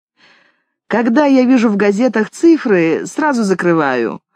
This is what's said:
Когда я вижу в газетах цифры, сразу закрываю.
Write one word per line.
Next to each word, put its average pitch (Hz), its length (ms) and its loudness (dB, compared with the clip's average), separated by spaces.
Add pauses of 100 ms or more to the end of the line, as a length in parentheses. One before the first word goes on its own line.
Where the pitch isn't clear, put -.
(880)
Когда 240 400 -2
я 262 180 4
вижу 240 240 2
в 208 80 -2
газетах 208 540 0
цифры, 180 760 0
сразу 285 380 -2
закрываю. 160 800 -2 (140)